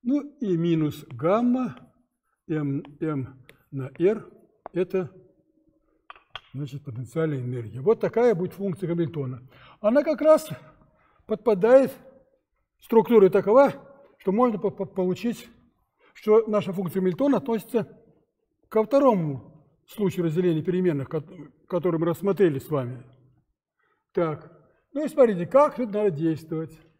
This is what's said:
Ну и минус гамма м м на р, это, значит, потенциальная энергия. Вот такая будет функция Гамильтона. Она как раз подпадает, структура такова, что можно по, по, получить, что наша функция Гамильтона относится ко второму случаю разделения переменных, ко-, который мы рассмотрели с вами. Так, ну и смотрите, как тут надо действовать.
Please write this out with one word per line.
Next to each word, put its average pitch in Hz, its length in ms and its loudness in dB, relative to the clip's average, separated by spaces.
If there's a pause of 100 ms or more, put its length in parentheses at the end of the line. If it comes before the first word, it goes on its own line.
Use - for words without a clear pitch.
Ну 277 200 -2 (180)
и 185 180 0
минус 160 520 0
гамма 233 640 0 (720)
м 143 360 -4 (160)
м 147 400 -6 (320)
на 135 280 -10
р, 202 300 0 (420)
это, 180 400 -4 (1400)
значит, 139 300 -12
потенциальная 135 580 -6
энергия. 123 400 -8
Вот 220 180 0
такая 226 340 2
будет 180 200 -4
функция 190 340 -6
Гамильтона. 151 540 -6 (400)
Она 247 220 2
как 302 180 -2
раз 311 280 4 (760)
подпадает, 226 680 4 (880)
структура 220 500 6
такова, 214 440 4 (460)
что 190 120 -4
можно 226 260 0
по, 190 140 -4
по, 196 140 -10
получить, 185 640 -6 (640)
что 220 340 2
наша 208 260 -2
функция 185 280 -4
Гамильтона 226 360 0
относится 226 500 -4 (840)
ко 220 140 0
второму 208 840 0 (200)
случаю 185 380 -2
разделения 160 380 0
переменных, 175 460 0
ко-, 151 140 -6 (440)
который 170 320 -2
мы 170 80 0
рассмотрели 165 520 2
с - 100 -16
вами. 127 340 -6 (1080)
Так, 160 400 -4 (400)
ну 285 120 -6
и 294 60 -4
смотрите, 214 380 2
как 277 280 2
тут 233 160 -6
надо 208 200 0
действовать. 160 680 -6 (220)